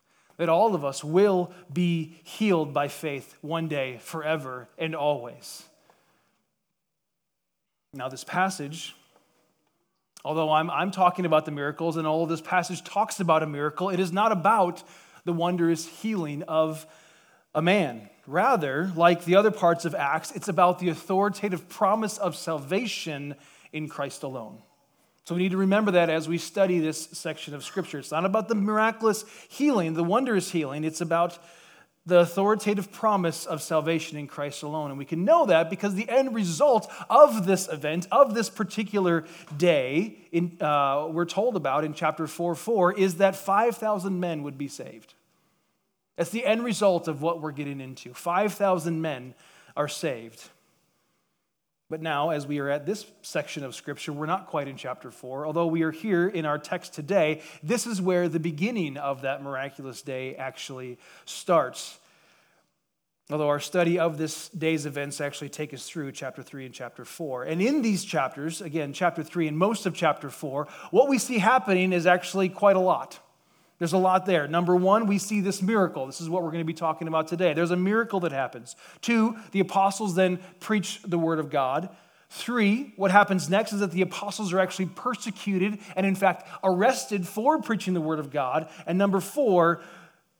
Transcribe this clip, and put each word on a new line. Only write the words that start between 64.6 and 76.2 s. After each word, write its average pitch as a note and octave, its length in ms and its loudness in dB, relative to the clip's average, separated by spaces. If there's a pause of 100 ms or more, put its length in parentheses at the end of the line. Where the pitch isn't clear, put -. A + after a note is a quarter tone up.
events C#3+ 340 -8
actually C#3+ 280 -6
take D3+ 260 -10
us B2 140 -14
through C#3 240 -8
chapter C3+ 300 -12
three C3+ 220 -14
and B2 100 -16
chapter B2 300 -14
four. C3 400 -8
And D#3+ 160 -2
in C4+ 220 2
these G#3+ 220 0
chapters, D3 560 -4
again, D3+ 320 -6
chapter E3+ 300 0
three E3 240 -2
and D3+ 120 -2
most G#3 260 2
of F3+ 100 -2
chapter D3 360 0
four, C#3+ 380 -6 (220)
what B3 180 6
we C4+ 100 2
see B3 200 -2
happening F#3+ 540 4
is F3 140 2
actually F3+ 420 2
quite G3 280 4
a F#3 40 4
lot. D#3 400 0 (580)
There's E3+ 140 -2
a F#3+ 60 4
lot F#3 260 4
there. E3 240 2
Number F3 260 2
one, F#3+ 320 4
we G3+ 120 2
see G#3 240 -2
this G3 180 -2
miracle. F#3 460 2
This C3+ 160 -12